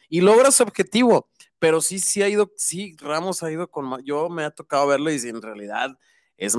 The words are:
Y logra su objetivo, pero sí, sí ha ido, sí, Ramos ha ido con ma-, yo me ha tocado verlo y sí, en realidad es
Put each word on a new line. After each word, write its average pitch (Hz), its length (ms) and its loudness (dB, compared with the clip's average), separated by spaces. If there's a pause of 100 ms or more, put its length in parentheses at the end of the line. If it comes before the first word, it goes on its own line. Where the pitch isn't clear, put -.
(100)
Y 165 100 -2
logra 226 320 6
su 262 120 4
objetivo, 208 680 2 (300)
pero 160 200 2
sí, 185 200 -4
sí 196 240 -2
ha 202 40 0
ido, 208 300 0
sí, 175 420 -8
Ramos 160 420 -6
ha 165 100 -6
ido 165 200 -8
con 143 140 -8
ma-, 127 180 -8
yo 147 240 -4
me 170 160 -6
ha 151 80 -6
tocado 143 360 -2
verlo 143 240 0
y 143 80 -2
sí, 120 100 -8
en 113 120 -12
realidad 110 560 -8 (400)
es 101 220 -4